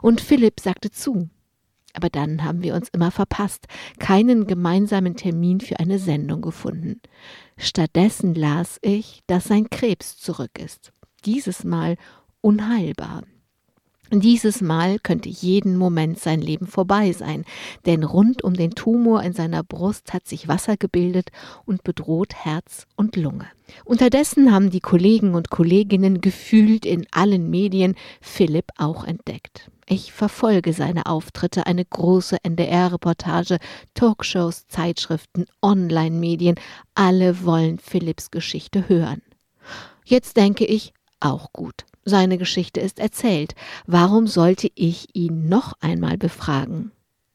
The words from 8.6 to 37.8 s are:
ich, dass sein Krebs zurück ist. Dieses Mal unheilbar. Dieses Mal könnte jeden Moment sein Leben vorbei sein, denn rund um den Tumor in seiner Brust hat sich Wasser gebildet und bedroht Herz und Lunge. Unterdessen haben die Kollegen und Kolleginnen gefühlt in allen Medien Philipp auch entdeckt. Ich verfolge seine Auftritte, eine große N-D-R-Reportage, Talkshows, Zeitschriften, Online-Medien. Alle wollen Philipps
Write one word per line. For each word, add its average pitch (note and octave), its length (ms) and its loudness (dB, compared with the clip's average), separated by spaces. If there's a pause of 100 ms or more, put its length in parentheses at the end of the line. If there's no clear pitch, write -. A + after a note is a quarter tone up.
ich, G#3+ 440 -4
dass F3+ 180 0
sein A3 260 2
Krebs - 480 -4
zurück - 400 -10
ist. - 340 -18 (320)
Dieses G#3+ 400 -4
Mal E3+ 320 -2 (460)
unheilbar. G#3 800 -2 (880)
Dieses G#3+ 480 4
Mal F3 400 0
könnte - 280 -2
jeden F#3 480 0
Moment E3+ 440 0
sein D#3+ 200 -2
Leben D#3 280 -6
vorbei G3 420 0
sein, D#3+ 340 -6 (420)
denn D#3+ 180 2
rund G#3 400 2
um F3+ 100 0
den E3+ 160 0
Tumor A3+ 540 2
in F3+ 80 -4
seiner E3 320 -4
Brust - 480 -6
hat - 160 -8
sich - 180 -12
Wasser G3 300 -2
gebildet F3+ 540 -2 (340)
und F#3+ 180 -4
bedroht E3+ 520 -4
Herz - 600 -10
und G#3+ 220 -2
Lunge. D#3 300 -4 (380)
Unterdessen B3+ 680 4
haben G3 180 4
die F#3 100 0
Kollegen F#3+ 540 4
und E3+ 160 -4
Kolleginnen F#3+ 720 2
gefühlt A3 640 4
in E3+ 240 -2
allen F3+ 400 2
Medien F#3+ 460 0 (240)
Philipp E3 460 0 (100)
auch D#3+ 260 -4
entdeckt. - 720 -12 (160)
Ich - 240 -4
verfolge G#3 600 0
seine D#3+ 340 -4
Auftritte, - 600 -4
eine F3 180 0
große F3+ 600 0
N-D-R-Reportage, F3 1120 0 (360)
Talkshows, F#3 720 0
Zeitschriften, - 800 -4 (160)
Online-Medien. E3+ 960 2 (380)
Alle F#3 500 4
wollen E3 340 2
Philipps - 520 -6